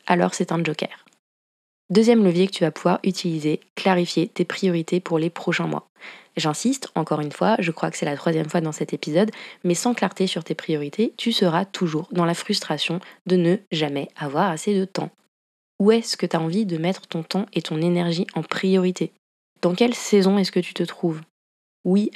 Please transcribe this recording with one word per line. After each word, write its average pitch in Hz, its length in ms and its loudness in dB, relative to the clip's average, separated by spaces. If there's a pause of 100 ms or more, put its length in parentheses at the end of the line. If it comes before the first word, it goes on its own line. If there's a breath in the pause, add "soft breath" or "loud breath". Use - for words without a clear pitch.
alors 180 300 2
c'est - 160 -2
un 170 120 0
joker. - 420 -6 (840)
Deuxième 226 340 6
levier 180 240 4
que - 60 -8
tu - 100 -2
vas 156 80 2
pouvoir - 320 0
utiliser, 160 560 -2 (160)
clarifier 175 520 0
tes - 180 -2
priorités 175 540 0
pour 165 200 0
les 165 100 0
prochains 170 380 -2
mois. 151 200 -6 (500 loud breath)
J'insiste, 185 580 -2
encore 160 240 -2
une 147 120 -6
fois, 202 280 2
je 170 120 -2
crois 165 180 -4
que - 80 -8
c'est - 80 -4
la 143 100 -2
troisième 160 340 -2
fois 175 120 0
dans 156 100 -4
cet - 220 -6
épisode, 170 380 2 (320 loud breath)
mais 175 100 2
sans 247 200 0
clarté 190 340 -2
sur 170 160 -4
tes - 100 -8
priorités, 156 640 -2
tu - 140 -2
seras 185 340 2
toujours 165 460 -4
dans 175 140 2
la 170 100 2
frustration 170 640 -4 (260 loud breath)
de 185 100 2
ne 175 220 4 (140)
jamais 147 440 -4
avoir 156 360 0
assez 196 260 -2
de 190 80 0
temps. 160 240 -6 (680)
Où 208 120 6
est-ce 233 240 0
que 180 120 -2
t'as 170 120 -2
envie 170 260 -2
de 170 120 -4
mettre 180 300 -2
ton 165 160 -6
temps 190 300 -4
et 170 80 0
ton 156 200 -4
énergie 175 540 0
en 160 80 -2
priorité ? 185 680 0 (500)
Dans 175 120 2
quelle 233 220 2
saison 196 420 4
est-ce 190 140 0
que - 80 0
tu - 140 -6
te 175 100 -4
trouves ? 160 380 -4 (640)
Oui, 202 300 4